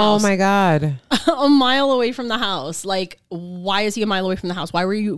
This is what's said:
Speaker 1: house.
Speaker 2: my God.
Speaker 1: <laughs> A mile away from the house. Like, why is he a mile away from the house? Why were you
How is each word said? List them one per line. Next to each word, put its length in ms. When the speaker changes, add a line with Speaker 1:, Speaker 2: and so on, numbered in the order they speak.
Speaker 1:
house. 100
Speaker 2:
my 140
God. 680
Speaker 1:
<laughs> 40
A 200
mile 440
away 200
from 160
the 100
house. 460
Like, 440
why 540
is 120
he 80
a 40
mile 200
away 100
from 120
the 60
house? 180
Why 120
were 100
you 240